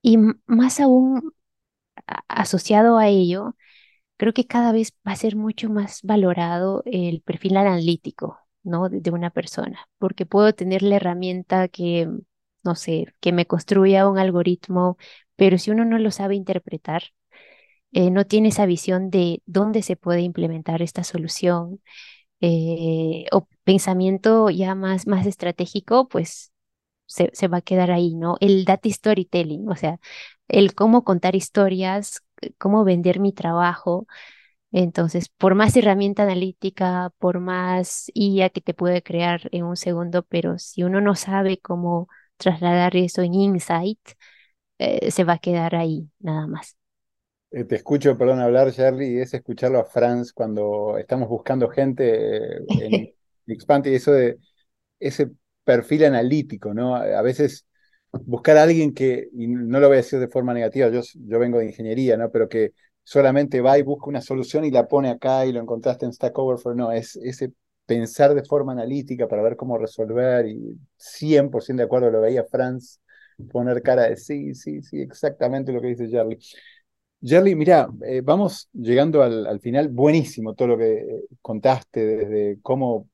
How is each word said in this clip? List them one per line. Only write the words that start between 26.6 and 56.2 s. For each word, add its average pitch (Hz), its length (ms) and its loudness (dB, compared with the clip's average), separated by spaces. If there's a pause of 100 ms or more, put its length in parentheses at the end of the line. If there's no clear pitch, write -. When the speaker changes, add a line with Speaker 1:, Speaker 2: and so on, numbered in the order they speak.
Speaker 1:
se, - 280 0
se 190 140 -2
va 175 100 -2
a - 20 -2
quedar 180 320 0
ahí, 175 240 0
¿no? 165 240 -4
El 196 240 4
data 196 260 0
storytelling, 185 760 -2
o 185 80 -4
sea, 165 240 -6 (480)
el 196 260 4
cómo 226 300 4
contar 185 320 0
historias, 190 880 -2 (360)
cómo 208 260 2
vender 180 360 2
mi 202 120 2
trabajo. 175 720 -2 (680)
Entonces, 170 560 0
por 190 260 2
más 214 220 4
herramienta 202 480 2
analítica, 180 960 -4
por 180 200 0
más 185 760 -4
I 196 280 2
A 185 80 2
que - 100 -8
te 170 140 -8
puede 180 280 -2
crear 175 500 -4
en 175 120 -4
un 175 120 -6
segundo, 175 480 -4
pero 175 340 -4
si - 240 -8
uno 190 180 0
no 202 140 2
sabe 190 440 -2
cómo 175 500 -6 (300)
trasladar 175 580 0
eso 180 260 0
en 175 120 -2
insight, 190 680 0 (760)
eh, - 340 -2
se 185 100 0
va 170 120 2
a 165 40 -2
quedar 170 380 -2
ahí, 160 320 -4 (100)
nada 156 300 -6
más. - 280 -14 (760)
Speaker 2:
Eh, 123 120 -8
te 110 120 -4
escucho, 139 400 2
perdón, 127 240 2
hablar, 123 320 2
Charlie, 131 400 0
y 123 80 -2
es 127 140 -6
escucharlo 127 440 -2
a 113 60 0
Franz 120 480 0
cuando 104 640 -4
estamos 123 320 -4
buscando 120 400 -2
gente, 117 680 0
eh, 113 280 -8 (160)
en - 340 -2 (160)
Speaker 1:
<laughs> - 160 -20
Speaker 2:
Expand, 139 420 0
y 135 60 2
eso 139 180 2
de 123 260 2 (600)
ese 139 320 -4 (340)
perfil 147 400 4
analítico, 127 680 0